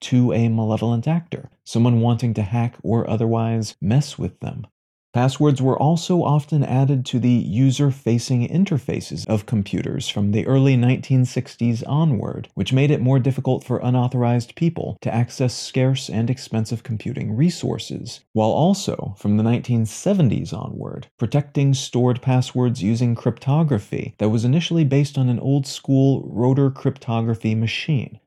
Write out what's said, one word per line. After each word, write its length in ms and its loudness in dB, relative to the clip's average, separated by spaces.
to 320 2
a 160 2
malevolent 580 0
actor, 440 -4
someone 380 2
wanting 320 0
to 80 -2
hack 400 -2
or 260 0
otherwise 720 -2
mess 380 0
with 220 -6
them. 260 -12
Passwords 480 2
were 200 2
also 420 2
often 380 0
added 440 0
to 140 -2
the 100 2
user-facing 1200 2
interfaces 800 -2
of 180 0
computers 640 -2
from 240 0
the 120 0
early 300 4
nineteen 480 2
sixties 600 -4
onward, 720 -2
which 200 -4
made 180 4
it 80 0
more 180 4
difficult 460 0
for 140 -2
unauthorized 800 0
people 440 -4
to 160 -4
access 380 0
scarce 560 -2
and 200 -2
expensive 540 -4
computing 500 -6
resources, 1000 -4
while 180 2
also, 640 0
from 200 0
the 60 2
nineteen 420 0
seventies 640 0
onward, 560 -10
protecting 560 0
stored 480 0
passwords 600 0
using 320 0
cryptography 1000 -2
that 100 0
was 160 2
initially 400 2
based 340 2
on 120 2
an 100 0
old-school 920 0
rotor 400 2
cryptography 840 -2
machine. 720 -2